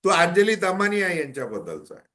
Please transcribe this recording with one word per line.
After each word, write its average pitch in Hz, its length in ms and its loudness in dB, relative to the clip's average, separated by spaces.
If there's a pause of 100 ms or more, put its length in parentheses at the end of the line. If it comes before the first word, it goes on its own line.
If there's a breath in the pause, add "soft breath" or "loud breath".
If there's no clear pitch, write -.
तो 196 60 2
अंजली 185 460 4
दमानिया 196 580 0
यांच्याबद्दलचा 110 800 -8
आहे. - 200 -20